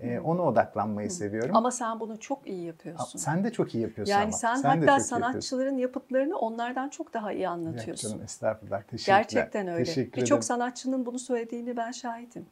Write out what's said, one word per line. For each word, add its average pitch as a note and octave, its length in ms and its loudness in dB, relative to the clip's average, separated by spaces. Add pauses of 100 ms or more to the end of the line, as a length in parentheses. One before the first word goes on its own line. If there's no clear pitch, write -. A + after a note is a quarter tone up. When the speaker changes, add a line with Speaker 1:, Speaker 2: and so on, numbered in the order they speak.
Speaker 1:
E, A#2+ 140 -4
Speaker 2:
Hı A#2+ 40 -2
hı. - 40 -4
Speaker 1:
ona F3 200 2
odaklanmayı G#2+ 680 2
Speaker 2:
Hı G2 40 -4
hı. F2+ 40 -6
Speaker 1:
seviyorum. A2 400 0
Speaker 2:
Ama A#3+ 140 4
sen A3+ 300 -4
bunu A3 200 -8
çok - 260 -8
iyi F3+ 180 -6
yapıyorsun. E3 540 -8
Speaker 1:
Aa, - 40 -6
sen E3+ 220 0
de A3+ 80 0
çok - 220 -2
iyi A2+ 80 0
yapıyorsun G#2+ 300 -2
Speaker 2:
Yani G2+ 100 6
Speaker 1:
ama. G#2+ 100 0
Speaker 2:
sen A#3 220 0
Speaker 1:
Sen C4+ 80 0
de - 60 4
Speaker 2:
hatta C4 100 8
Speaker 1:
çok E3 80 4
iyi B3 40 10
yapıyorsun. C4+ 180 6
Speaker 2:
sanatçıların B3+ 680 -2
yapıtlarını C4 600 0
onlardan A#3+ 500 -2
çok - 260 -10
daha G#3 180 -4
iyi F#3 160 -2
anlatıyorsun. E3 600 -6
Speaker 1:
Yok G#2+ 40 -4
canım, G#2 120 -8
estağfurullah. G2+ 580 -2
Teşekkürler. A#2 360 4
Speaker 2:
Gerçekten G#3 500 0
öyle. E3+ 160 0
Speaker 1:
Teşekkür D#3+ 280 0
Speaker 2:
Birçok F3 240 4
Speaker 1:
ederim. A#3 60 2
Speaker 2:
sanatçının B3+ 640 -2
bunu A#3+ 120 -4
söylediğini A#3+ 580 -4
ben A#3 140 -4
şahidim. A#3+ 600 -10